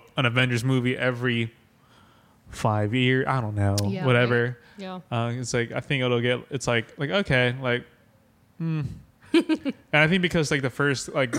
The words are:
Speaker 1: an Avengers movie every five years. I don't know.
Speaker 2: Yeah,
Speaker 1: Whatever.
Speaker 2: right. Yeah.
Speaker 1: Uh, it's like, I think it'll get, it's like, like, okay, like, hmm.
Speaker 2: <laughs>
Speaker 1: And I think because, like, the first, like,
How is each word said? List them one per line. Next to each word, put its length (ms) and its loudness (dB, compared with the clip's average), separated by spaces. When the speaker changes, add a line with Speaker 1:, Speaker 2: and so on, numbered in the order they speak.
Speaker 1:
an 80 2
Avengers 380 2
movie 340 2
every 540 -2
five 440 0
years. 340 2
I 140 0
don't 140 -4
know. 200 2
Speaker 2:
Yeah, 180 -4
Speaker 1:
Whatever. 380 4
Speaker 2:
right. 100 -4
Yeah. 220 -12
Speaker 1:
Uh, 240 -2
it's 180 -8
like, 180 -2
I 80 -4
think 240 -2
it'll 180 2
get, 280 0
it's 180 -6
like, 320 -2
like, 100 -4
okay, 520 0
like, 240 -2
hmm. 280 -2
Speaker 2:
<laughs> 480 -14
Speaker 1:
And 300 2
I 140 6
think 140 2
because, 300 0
like, 100 0
the 80 -2
first, 440 -2
like, 260 0